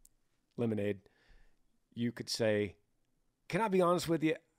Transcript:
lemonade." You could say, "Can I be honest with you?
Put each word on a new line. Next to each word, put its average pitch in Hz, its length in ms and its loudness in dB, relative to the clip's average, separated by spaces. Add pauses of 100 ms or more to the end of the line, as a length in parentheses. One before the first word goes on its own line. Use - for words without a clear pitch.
(560)
lemonade." 104 440 -2 (960)
You 120 160 -2
could - 180 -12
say, 104 480 0 (720)
"Can 180 120 -2
I 220 80 0
be 190 120 4
honest 175 280 2
with 160 160 0
you? 156 120 2 (220)